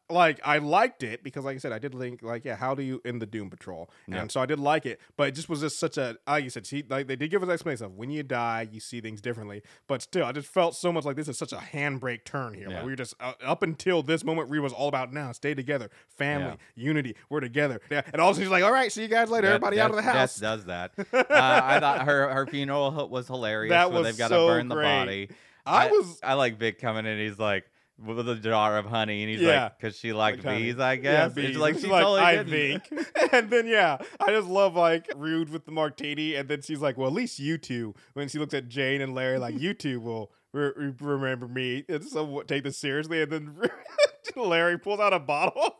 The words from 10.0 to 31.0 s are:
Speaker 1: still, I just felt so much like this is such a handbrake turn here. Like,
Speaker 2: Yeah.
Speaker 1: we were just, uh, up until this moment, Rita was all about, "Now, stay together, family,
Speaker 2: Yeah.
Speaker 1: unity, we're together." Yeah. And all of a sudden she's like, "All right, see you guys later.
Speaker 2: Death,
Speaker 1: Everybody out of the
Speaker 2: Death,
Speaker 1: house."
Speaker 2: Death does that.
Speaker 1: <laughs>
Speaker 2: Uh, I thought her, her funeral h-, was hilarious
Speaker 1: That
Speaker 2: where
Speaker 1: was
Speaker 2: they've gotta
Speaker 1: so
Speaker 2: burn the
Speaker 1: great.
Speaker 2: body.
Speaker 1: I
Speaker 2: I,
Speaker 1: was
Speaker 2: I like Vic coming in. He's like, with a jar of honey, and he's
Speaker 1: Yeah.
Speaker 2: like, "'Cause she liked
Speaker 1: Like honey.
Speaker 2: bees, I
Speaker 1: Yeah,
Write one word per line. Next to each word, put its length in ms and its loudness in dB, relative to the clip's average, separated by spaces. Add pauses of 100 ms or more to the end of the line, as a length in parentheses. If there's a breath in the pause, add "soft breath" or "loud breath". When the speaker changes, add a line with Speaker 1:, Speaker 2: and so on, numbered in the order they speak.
Speaker 1:
still, 240 -2
I 60 -4
just 160 -8
felt 260 2
so 160 -2
much 140 0
like 100 -2
this 140 -6
is 100 -8
such 140 -8
a 60 -10
handbrake 640 -6
turn 300 -8
here. 120 -14
Like, 120 -8
Speaker 2:
Yeah. 60 -8
Speaker 1:
we 60 -6
were 60 -8
just, 240 -8
uh, 140 -8 (100)
up 180 0
until 400 0
this 220 0
moment, 260 -2
Rita 140 0
was 160 -2
all 80 2
about, 240 -2
"Now, 200 -8
stay 200 -4
together, 380 -4 (180 soft breath)
family, 480 -2 (180 soft breath)
Speaker 2:
Yeah. 100 -10
Speaker 1:
unity, 300 0 (140 loud breath)
we're 120 -4
together." 500 -2
Yeah. 100 0 (140)
And 80 2
all 80 8
of 20 8
a 40 2
sudden 100 -2
she's 40 -2
like, 140 6
"All 80 6
right, 180 4
see 120 -6
you 60 -4
guys 200 4
later. 200 0
Speaker 2:
Death, 80 6
Speaker 1:
Everybody 220 2
out 120 6
of 60 -2
the 60 0
Speaker 2:
Death, 120 2
Speaker 1:
house." 220 2
Speaker 2:
Death 40 -12
does 240 -4
that. 320 -6
Speaker 1:
<laughs> 340 2
Speaker 2:
Uh, 320 8
I 180 6
thought 260 2
her, 260 4
her 140 0
funeral 580 -2
h-, 60 -8
was 160 -6
hilarious 440 -2
Speaker 1:
That 200 6
Speaker 2:
where 120 0
Speaker 1:
was 60 0
Speaker 2:
they've 100 -4
gotta 180 2
Speaker 1:
so 100 6
Speaker 2:
burn 220 4
the 80 -4
Speaker 1:
great. 100 0
Speaker 2:
body. 420 -2 (380 loud breath)
Speaker 1:
I 220 6
Speaker 2:
I, 20 0
Speaker 1:
was 320 2
Speaker 2:
I 120 0
like 240 2
Vic 220 -2
coming 240 -4
in. 140 -4
He's 200 -6
like, 320 -2 (320)
with 240 -6
a 100 -2
jar 420 2
of 80 -2
honey, 360 -2
and 80 -4
he's 120 -2
Speaker 1:
Yeah. 220 4
Speaker 2:
like, 160 -8
"'Cause 180 -8
she 160 -6
liked 240 2
Speaker 1:
Like 160 -4
honey. 100 -2
Speaker 2:
bees, 160 -4
I 140 2
Speaker 1:
Yeah, 80 -2